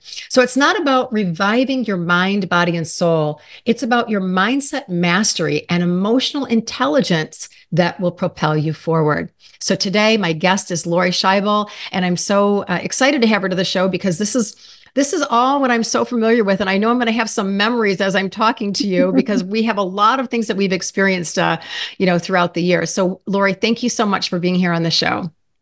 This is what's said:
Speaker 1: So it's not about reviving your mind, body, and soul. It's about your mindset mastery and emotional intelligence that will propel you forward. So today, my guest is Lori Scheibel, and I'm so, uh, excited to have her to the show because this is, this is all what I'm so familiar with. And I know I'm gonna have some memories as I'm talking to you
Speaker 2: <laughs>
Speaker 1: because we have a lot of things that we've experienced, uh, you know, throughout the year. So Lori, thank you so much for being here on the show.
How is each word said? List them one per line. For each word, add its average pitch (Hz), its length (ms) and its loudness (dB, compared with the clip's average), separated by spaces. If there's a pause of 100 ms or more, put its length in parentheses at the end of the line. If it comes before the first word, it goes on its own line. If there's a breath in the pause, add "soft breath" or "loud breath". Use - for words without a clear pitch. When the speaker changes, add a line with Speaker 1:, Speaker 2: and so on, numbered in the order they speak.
(300 loud breath)
Speaker 1:
So 254 120 2
it's 247 160 2
not 349 240 2
about 262 320 0
reviving 214 720 0
your 202 120 -2
mind, 180 520 0
body, 175 260 2
and 160 120 -2
soul. 156 520 0 (260 loud breath)
It's 226 180 0
about 240 260 0
your 208 120 0
mindset 196 680 0
mastery 175 800 0
and 175 140 2
emotional 226 600 0
intelligence 226 1000 0 (240 loud breath)
that 175 280 0
will 175 120 0
propel 160 460 -2
you 156 160 -2
forward. 156 580 0 (280 soft breath)
So - 160 0
today, 208 420 2
my 175 160 0
guest 180 380 0
is 170 160 -4
Lori 180 240 2
Scheibel, 202 580 0 (220 loud breath)
and 190 120 -2
I'm 180 140 0
so, 202 460 2
uh, 175 180 -4
excited 277 400 0
to 226 60 4
have 202 160 2
her 190 60 -2
to 185 60 -2
the 185 80 0
show 185 240 0
because 180 300 -2
this 208 180 -2
is, 240 200 0 (400 loud breath)
this 277 180 2
is 311 160 0
all 262 320 2
what 262 80 2
I'm 233 140 2
so 233 220 0
familiar 226 380 2
with. 196 160 2
And 196 120 0
I 196 80 2
know 220 100 2
I'm 240 80 2
gonna 240 140 0
have 220 180 -2
some 196 260 -2
memories 208 460 0
as 190 140 0
I'm 190 160 0
talking 214 420 -2
to 202 140 -2
you 180 240 2
Speaker 2:
<laughs> - 40 -2
Speaker 1:
because 208 280 0
we 202 180 -2
have 220 160 0
a 202 60 0
lot 208 360 2
of 247 100 -4
things 233 180 -2
that 202 100 -2
we've 196 160 0
experienced, 190 640 -2
uh, 165 220 2 (400 loud breath)
you 185 80 2
know, 175 100 2
throughout 175 380 0
the 170 80 -2
year. 170 240 2
So 185 400 -2
Lori, 196 260 2
thank 226 300 -2
you 240 60 0
so 226 180 0
much 190 220 -2
for 180 100 -2
being 180 160 0
here 180 180 2
on 165 80 0
the 165 80 0
show. - 420 -2 (300)